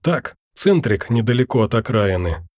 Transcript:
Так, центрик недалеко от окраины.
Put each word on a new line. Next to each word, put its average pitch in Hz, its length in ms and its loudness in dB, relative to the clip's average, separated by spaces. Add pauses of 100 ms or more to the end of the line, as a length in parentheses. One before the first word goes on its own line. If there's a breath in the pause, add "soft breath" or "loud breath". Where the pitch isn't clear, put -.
Так, - 340 -4 (220)
центрик 156 520 2
недалеко 120 540 0
от 107 140 0
окраины. 92 800 -2